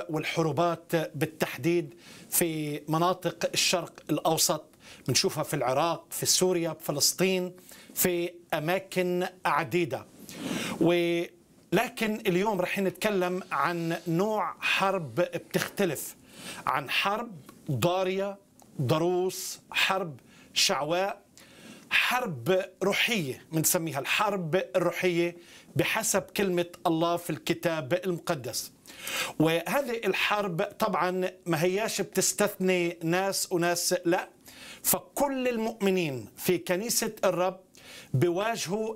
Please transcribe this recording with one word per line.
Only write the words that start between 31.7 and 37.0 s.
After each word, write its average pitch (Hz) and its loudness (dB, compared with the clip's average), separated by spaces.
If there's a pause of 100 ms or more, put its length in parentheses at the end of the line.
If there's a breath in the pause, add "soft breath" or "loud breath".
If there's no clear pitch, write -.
بتستثني 185 0
ناس 185 0
وناس، 175 2 (100)
لا، 175 0 (540 loud breath)
فكل 262 0
المؤمنين 190 0
في 175 2
كنيسة 214 -2 (120)